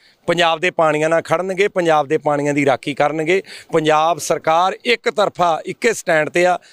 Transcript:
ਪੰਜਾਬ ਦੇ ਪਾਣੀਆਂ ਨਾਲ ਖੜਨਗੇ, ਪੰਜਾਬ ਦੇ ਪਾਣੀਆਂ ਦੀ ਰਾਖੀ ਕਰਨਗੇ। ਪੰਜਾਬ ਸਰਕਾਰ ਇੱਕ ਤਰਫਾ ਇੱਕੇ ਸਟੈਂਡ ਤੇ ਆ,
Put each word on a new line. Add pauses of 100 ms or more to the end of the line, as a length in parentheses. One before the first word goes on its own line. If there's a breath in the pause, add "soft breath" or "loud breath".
(280 soft breath)
ਪੰਜਾਬ
ਦੇ
ਪਾਣੀਆਂ
ਨਾਲ
ਖੜਨਗੇ,
ਪੰਜਾਬ
ਦੇ
ਪਾਣੀਆਂ
ਦੀ
ਰਾਖੀ
ਕਰਨਗੇ। (300 loud breath)
ਪੰਜਾਬ
ਸਰਕਾਰ
ਇੱਕ
ਤਰਫਾ
ਇੱਕੇ
ਸਟੈਂਡ
ਤੇ
ਆ, (140 loud breath)